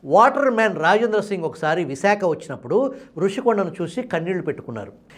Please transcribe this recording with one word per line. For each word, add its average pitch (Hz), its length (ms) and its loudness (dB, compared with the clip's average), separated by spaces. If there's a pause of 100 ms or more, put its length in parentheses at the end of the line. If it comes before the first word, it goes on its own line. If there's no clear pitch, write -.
వాటర్ 262 460 6
మ్యాన్ 220 280 0
రాజేంద్ర 214 420 2
సింగ్ 196 240 -6
ఒకసారి 160 400 -2
విశాఖ 190 400 0
వచ్చినప్పుడు 175 720 -2 (240)
రుషికొండను 196 540 0 (100)
చూసి 175 200 -6
కన్నీళ్లు 180 400 -4
పెట్టుకున్నారు. 117 500 -8 (260)